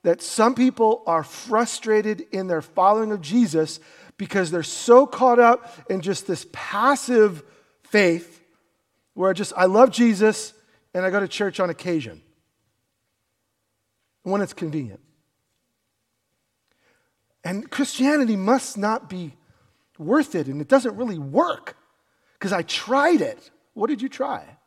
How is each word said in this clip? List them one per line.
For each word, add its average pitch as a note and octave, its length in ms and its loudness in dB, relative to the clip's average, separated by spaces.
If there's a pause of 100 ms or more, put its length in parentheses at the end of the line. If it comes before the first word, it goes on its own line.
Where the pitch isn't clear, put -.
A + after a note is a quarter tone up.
that - 180 0
some A#3 320 0
people A#3+ 540 2
are E3 160 0
frustrated G#3+ 960 -2 (100)
in F#3+ 160 -6
their D#3+ 160 -2
following G#3+ 480 2
of G#3 100 -6
Jesus D#3+ 600 0 (360)
because F#3 360 -4
they're E3+ 100 -2
so A#3+ 440 6
caught B3 340 2
up A#3+ 280 4 (220)
in F#3+ 120 -4
just F#3 260 -6
this E3+ 240 -6
passive A3 920 2 (400)
faith F3 580 0 (760)
where F#3 200 0
just, F#3+ 220 -6
"I F#3 80 4
love G#3+ 260 4
Jesus G#3+ 640 0 (420)
and F3+ 100 -4
I F#3+ 60 -2
go G3+ 80 -2
to G3 80 -2
church G3 320 -6
on F#3 100 -2
occasion D3+ 540 -6 (2000)
when G3 180 -2
it's - 140 -6
convenient." D3 460 -8 (2500)
And F#3+ 260 -8
Christianity C4 680 0
must G#3 420 -2
not G#3+ 320 -4
be F3 260 -12 (640)
worth A3+ 380 0
it, C#3+ 100 -4
and C#3 140 -8
it D3 80 -10
doesn't B3 280 2
really G#3+ 220 -6
work D#3+ 580 -2 (640)
'cause G3 140 -4
I F3 100 -2
tried C#4+ 580 0
it. A#2 300 -8 (240)
What A3+ 140 -2
did B3+ 120 -4
you C4 80 -6
try? C4 480 -8 (100)